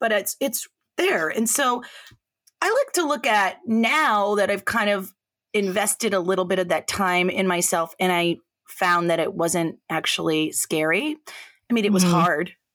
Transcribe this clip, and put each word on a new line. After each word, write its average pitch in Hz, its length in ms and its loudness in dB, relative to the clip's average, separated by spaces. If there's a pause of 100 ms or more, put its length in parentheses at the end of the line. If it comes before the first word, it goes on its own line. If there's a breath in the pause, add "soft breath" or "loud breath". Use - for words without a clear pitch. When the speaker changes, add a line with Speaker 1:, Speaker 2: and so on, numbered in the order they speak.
Speaker 1:
but 226 120 0
it's, 196 280 -2
it's - 260 -4 (300)
there. 269 320 0
And 226 220 -2
so 247 320 0 (800 loud breath)
I 370 80 2
like 523 240 2
to 359 120 0
look 285 200 -2
at 208 400 2
now 226 680 2
that 196 140 2
I've 196 140 -4
kind 220 260 0
of 190 220 -4 (400)
invested 202 600 0
a 190 60 2
little 185 260 0
bit 185 120 0
of 185 100 -2
that 165 200 -2
time 180 400 0
in 190 180 0
myself 175 540 0
and 185 120 2
I 170 240 0 (320)
found 175 420 0
that 165 100 2
it - 140 -4
wasn't 170 440 -2 (120)
actually 160 600 -2
scary. 180 640 -2 (540 loud breath)
I - 40 0
mean, 220 100 2
it 214 80 2
was 185 120 4
Speaker 2:
Mm-hmm. 175 100 4
Speaker 1:
hard, 170 380 2 (220)